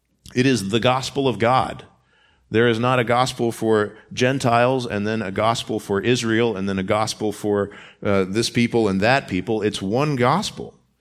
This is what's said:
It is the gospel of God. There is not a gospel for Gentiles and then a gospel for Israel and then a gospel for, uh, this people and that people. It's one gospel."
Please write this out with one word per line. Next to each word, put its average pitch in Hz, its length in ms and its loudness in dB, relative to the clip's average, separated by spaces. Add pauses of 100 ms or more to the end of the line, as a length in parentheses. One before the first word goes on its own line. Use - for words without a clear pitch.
(360)
It 127 100 4
is 107 240 2
the 113 120 0
gospel 131 460 0
of 104 120 -2
God. 117 460 0 (680)
There 117 160 4
is 113 100 2
not 123 220 2
a 117 60 0
gospel 120 480 0
for 107 440 0 (140)
Gentiles 123 720 2
and 101 220 -4
then 110 140 -2
a 95 100 -6
gospel 110 480 -2
for 98 220 -2
Israel 117 560 2
and 98 100 -4
then 98 100 -2
a 95 60 -2
gospel 107 480 -2
for, 101 400 -2 (320)
uh, 98 220 2
this 107 240 -2
people 117 400 2
and 95 100 0
that 127 300 2
people. 107 320 -2
It's 104 200 -2
one 131 360 -2
gospel." 143 580 -2 (260)